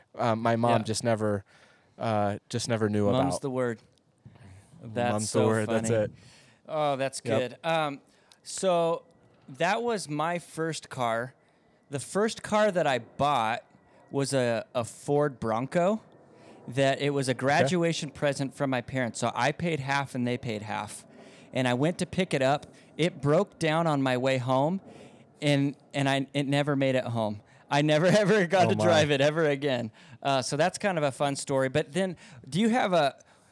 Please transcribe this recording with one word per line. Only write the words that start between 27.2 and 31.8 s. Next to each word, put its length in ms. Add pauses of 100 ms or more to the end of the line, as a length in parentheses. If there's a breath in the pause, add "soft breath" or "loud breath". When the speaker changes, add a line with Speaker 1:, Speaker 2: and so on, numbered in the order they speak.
Speaker 2:
I 120
never, 240
<laughs> 160
ever 240
got 200
Speaker 1:
Oh, 40
Speaker 2:
to 60
Speaker 1:
my. 80
Speaker 2:
drive 260
it 100
ever 260
again. 440 (320 loud breath)
Uh, 200
so 140
that's 220
kind 180
of 60
a 80
fun 240
story. 340
But 240